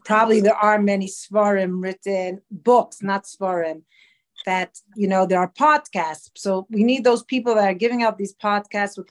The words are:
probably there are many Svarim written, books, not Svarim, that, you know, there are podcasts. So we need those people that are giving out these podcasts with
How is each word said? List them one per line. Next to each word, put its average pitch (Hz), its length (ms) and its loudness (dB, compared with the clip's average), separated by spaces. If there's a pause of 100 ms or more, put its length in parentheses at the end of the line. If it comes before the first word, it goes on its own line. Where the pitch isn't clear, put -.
probably 220 360 2
there 202 160 4
are 214 240 2
many 196 260 0
Svarim 196 720 -2
written, 185 600 -6 (100)
books, 233 520 0
not 196 220 -4
Svarim, 170 580 -6 (640)
that, 185 300 -4 (200)
you 202 100 -2
know, 190 200 2
there 185 120 0
are 180 140 -2
podcasts. 247 840 0
So 190 360 -6
we 214 120 0
need 247 220 2
those 240 180 2
people 240 320 -2
that 208 140 2
are 190 60 0
giving 240 280 -2
out 214 160 0
these 196 160 -8
podcasts 202 640 -4
with 190 120 -16